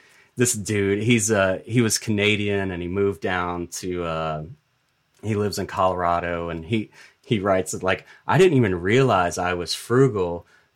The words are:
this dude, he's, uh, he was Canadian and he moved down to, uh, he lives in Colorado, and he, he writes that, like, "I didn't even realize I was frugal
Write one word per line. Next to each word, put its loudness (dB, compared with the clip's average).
this 2
dude, 0
he's, 2
uh, 2
he 2
was 2
Canadian 0
and -6
he -6
moved -2
down -4
to, -6
uh, -4
he -2
lives -2
in -4
Colorado, 0
and -8
he, -4
he 0
writes 0
that, -8
like, -2
"I 2
didn't 6
even 2
realize 2
I -2
was -6
frugal 0